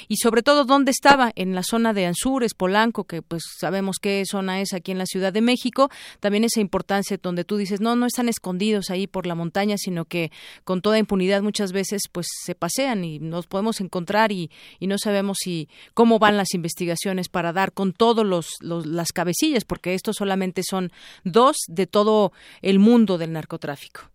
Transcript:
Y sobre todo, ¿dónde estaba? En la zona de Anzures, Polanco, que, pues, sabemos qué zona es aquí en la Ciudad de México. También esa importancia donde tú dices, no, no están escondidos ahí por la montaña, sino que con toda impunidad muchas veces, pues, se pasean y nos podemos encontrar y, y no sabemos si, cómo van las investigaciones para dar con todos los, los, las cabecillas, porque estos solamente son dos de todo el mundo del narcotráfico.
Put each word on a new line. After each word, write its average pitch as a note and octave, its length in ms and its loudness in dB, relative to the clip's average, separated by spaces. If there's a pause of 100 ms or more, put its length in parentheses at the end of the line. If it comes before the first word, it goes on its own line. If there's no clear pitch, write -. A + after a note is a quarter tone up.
Y G#3+ 100 -4
sobre A#3 260 2
todo, C#4+ 220 4
¿dónde C4+ 260 4
estaba? C4+ 440 4
En F#3 200 -4
la F3+ 80 -2
zona A3+ 300 0
de G3 140 0
Anzures, A#3+ 480 -2
Polanco, G#3 500 0
que, E3 180 -8
pues, E3 200 -8 (160)
sabemos F#3+ 420 -2
qué G3 260 0
zona F#3+ 340 -4
es G3 140 -4
aquí F#3+ 180 -8
en F#3 60 -4
la F#3 80 -4
Ciudad F#3 260 -2
de G#3+ 80 0
México. B3 480 2 (320)
También G#3 240 2
esa A#3 160 0
importancia G3 600 -2
donde F3 240 -4
tú G#3 120 -4
dices, G3+ 240 -2
no, A#3 160 0
no B3 100 2
están A#3+ 220 -2
escondidos G3+ 640 -2
ahí F#3+ 160 -2
por F#3 200 -8
la F3 80 -4
montaña, G3 420 -2
sino F3 280 -6
que E3 260 -4 (340)
con F3+ 180 -2
toda G#3+ 160 2
impunidad G3 440 2
muchas G3+ 300 -2
veces, G3 300 -4 (100)
pues, F3 140 -6 (180)
se F3 100 -8
pasean A3 480 -2
y D#3+ 160 -8
nos E3 280 -8
podemos G#3 340 -2
encontrar G3+ 500 0
y, F3+ 200 -4 (280)
y F3+ 80 -6
no G3 120 0
sabemos G3+ 420 -2
si, E3+ 280 -6 (260)
cómo A3+ 240 6
van G#3 180 6
las G3 180 -2
investigaciones F3 720 -4
para E3+ 240 -2
dar F#3 200 0
con F#3+ 200 -2
todos A3+ 340 4
los, F3 340 -2
los, E3 260 -6
las E3 260 -4
cabecillas, F#3+ 520 0
porque F3+ 300 -4
estos G3 220 -4
solamente F#3+ 460 -2
son F#3 300 -4 (320)
dos A3 320 4 (100)
de F3 200 -2
todo G#3 460 4 (280)
el G3 180 4
mundo G#3+ 400 6
del E3 140 -6
narcotráfico. D#3 720 -10 (120)